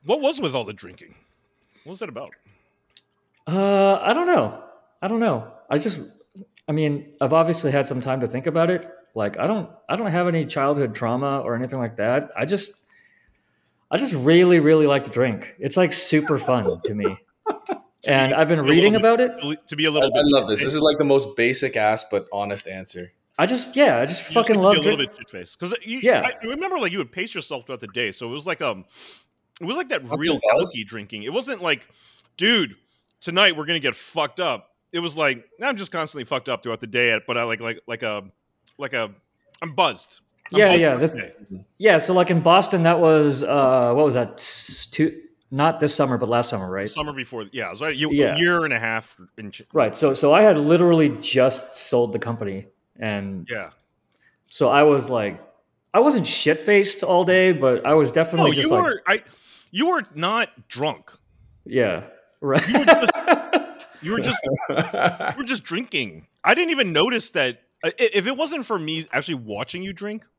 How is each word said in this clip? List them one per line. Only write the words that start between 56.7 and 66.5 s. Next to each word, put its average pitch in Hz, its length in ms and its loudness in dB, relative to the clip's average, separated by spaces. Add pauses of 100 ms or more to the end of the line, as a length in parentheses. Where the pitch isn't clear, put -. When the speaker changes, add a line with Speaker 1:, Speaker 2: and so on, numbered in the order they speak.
Speaker 2:
all 180 200 2
day, 185 280 4
but 131 340 2
I 147 100 4
was 143 160 4
definitely 165 400 2
Speaker 1:
No, - 40 0
Speaker 2:
just 143 140 0
Speaker 1:
you - 60 2
Speaker 2:
like - 80 2
Speaker 1:
were, 277 240 -2
I, 220 160 0 (480)
you 233 160 -2
were 330 160 0 (100)
not 185 540 -4
drunk. 135 440 -8 (540)
Speaker 2:
Yeah, 101 380 0 (380)
right. 143 280 0
Speaker 1:
You 285 100 2
were 285 60 0
just, 330 280 6
Speaker 2:
<laughs> - 880 -2
Speaker 1:
you 160 100 -8
were 233 80 -2
just, - 200 -4 (300)
Speaker 3:
<laughs> - 0 -
Speaker 1:
you - 680 -2
were 269 60 -10
just 240 200 -6
drinking. 135 640 -8 (160)
I - 100 4